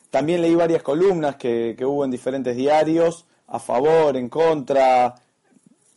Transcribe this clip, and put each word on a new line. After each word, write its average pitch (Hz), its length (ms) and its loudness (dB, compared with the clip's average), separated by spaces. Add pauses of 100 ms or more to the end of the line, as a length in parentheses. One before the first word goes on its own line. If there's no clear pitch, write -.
(100)
También 156 320 0
leí 165 140 4
varias 165 260 2
columnas 160 540 0
que, 117 420 -4
que 127 80 -4
hubo 143 180 -2
en 135 60 -4
diferentes 127 460 -6
diarios, 156 720 0 (200)
a 113 140 -10
favor, 147 560 0
en 123 120 -6
contra, 131 840 2 (840)